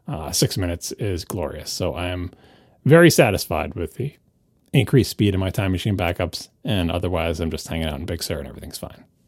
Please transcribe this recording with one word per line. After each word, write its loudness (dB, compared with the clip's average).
Uh, -8
six 0
minutes -4
is -4
glorious. -6
So -2
I -4
am -6
very 10
satisfied 2
with -6
the -8
increased 6
speed 2
of 0
my -2
Time -2
Machine 0
backups, -2
and 0
otherwise -2
I'm -2
just -8
hanging -4
out -4
in -8
Big -6
Sur -6
and -10
everything's -14
fine. -14